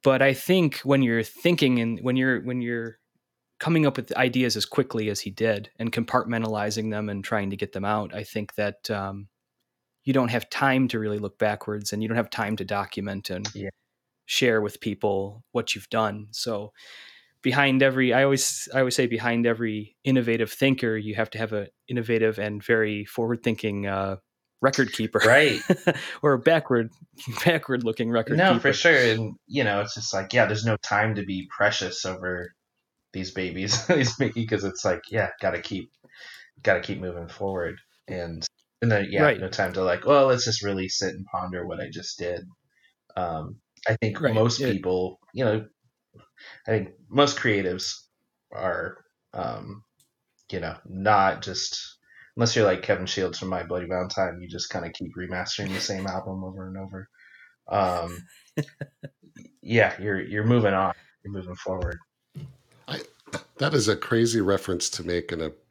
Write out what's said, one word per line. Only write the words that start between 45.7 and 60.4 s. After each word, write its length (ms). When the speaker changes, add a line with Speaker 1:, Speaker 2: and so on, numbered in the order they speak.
Speaker 2:
I 40
think 200
most 280
creatives 580
are, 520
um, 480
you 100
know, 180
not 540
just, 560
unless 200
you're 80
like 180
Kevin 240
Shields 320
from 100
My 160
Bloody 220
Valentine, 540
you 80
just 220
kinda 220
keep 220
remastering 600
the 60
same 260
album 380
over 240
and 100
over. 300
Um, 560
Speaker 1:
<laughs> 80
Speaker 2:
yeah, 380
you're, 200
you're 240